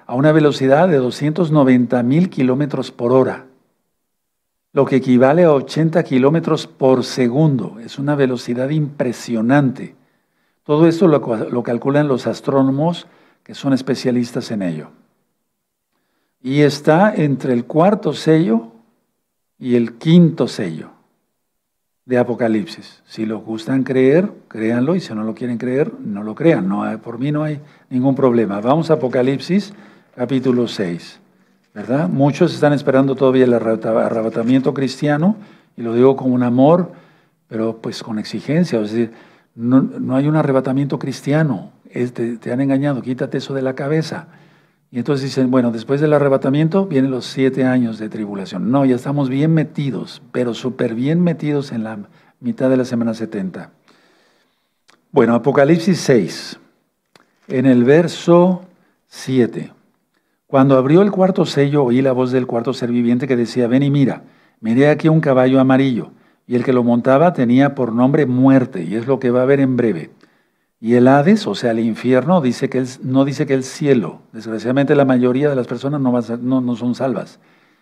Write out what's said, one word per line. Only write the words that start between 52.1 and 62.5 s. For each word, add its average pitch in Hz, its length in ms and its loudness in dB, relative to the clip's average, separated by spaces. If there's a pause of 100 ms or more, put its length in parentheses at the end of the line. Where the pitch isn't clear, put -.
mitad 127 320 -2
de 127 60 2
la 123 80 0
semana 117 280 -4
setenta. 101 560 -8 (1400)
Bueno, 117 240 4
Apocalipsis 147 640 2
seis, - 600 -2 (880)
en 131 200 0
el 123 160 6
verso 170 800 4 (420)
siete. - 680 -2 (760)
"Cuando 135 280 4
abrió 147 280 4
el 202 80 2
cuarto 185 340 0
sello, 143 380 0
oí 123 180 2
la 135 100 2
voz 127 200 -2
del 127 160 -2
cuarto 120 260 -4